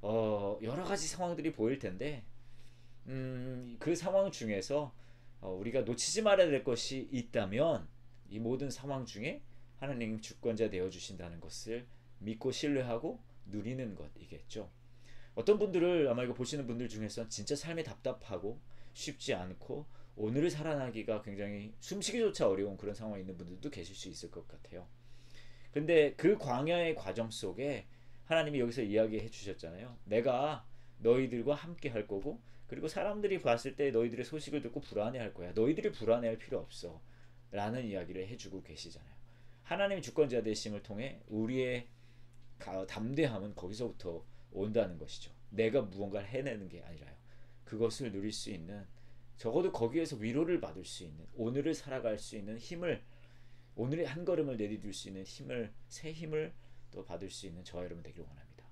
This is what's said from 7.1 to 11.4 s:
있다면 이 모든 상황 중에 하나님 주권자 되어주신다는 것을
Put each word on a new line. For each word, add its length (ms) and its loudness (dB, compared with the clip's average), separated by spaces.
있다면 760 2
이 100 -6
모든 300 0
상황 360 -4
중에 360 -4
하나님 440 -2
주권자 480 0
되어주신다는 720 -4
것을 480 -8